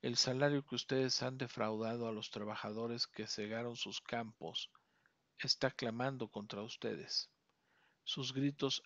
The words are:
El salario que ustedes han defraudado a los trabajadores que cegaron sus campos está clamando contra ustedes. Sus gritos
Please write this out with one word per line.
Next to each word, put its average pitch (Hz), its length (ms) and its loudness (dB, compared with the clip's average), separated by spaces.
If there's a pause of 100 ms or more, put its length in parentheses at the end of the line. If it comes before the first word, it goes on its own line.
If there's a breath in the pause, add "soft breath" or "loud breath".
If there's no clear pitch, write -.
El 120 160 0
salario 139 480 4
que - 100 -6
ustedes 131 480 2
han 127 160 -2
defraudado 117 680 0
a 113 40 -2
los 107 180 -6
trabajadores 110 760 -2
que 107 220 -6
cegaron 113 480 -2
sus - 240 -4
campos - 720 -4 (640 soft breath)
está - 320 2
clamando 120 580 -2
contra 104 340 -6
ustedes. - 680 -4 (720 soft breath)
Sus 131 300 -2
gritos 139 540 2